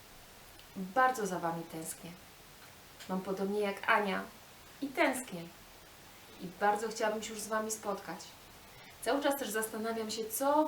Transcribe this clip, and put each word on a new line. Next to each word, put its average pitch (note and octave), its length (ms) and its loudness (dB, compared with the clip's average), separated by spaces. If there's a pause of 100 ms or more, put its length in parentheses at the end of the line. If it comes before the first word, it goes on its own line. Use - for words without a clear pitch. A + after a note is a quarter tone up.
(760)
bardzo A3+ 520 4
za F3+ 120 0
wami E3 240 0
tęsknię. E3 480 -8 (960)
Mam F#3 120 0
podobnie G3 380 0
jak G3+ 300 0
Ania G3 340 4 (580)
i C#4 60 -2
tęsknię. C4 540 2 (1000)
I F3+ 60 -6 (120)
bardzo G#3 300 4
chciałabym G#3+ 340 0
się A3 100 -8
już G#3 80 -6
z - 60 -6
wami A3 240 0
spotkać. F#3+ 460 -4 (840)
Cały C#4 220 2
czas C#4 160 4
też A3 100 -2
zastanawiam A3 600 -2
się, A3 140 -2
co D4 420 6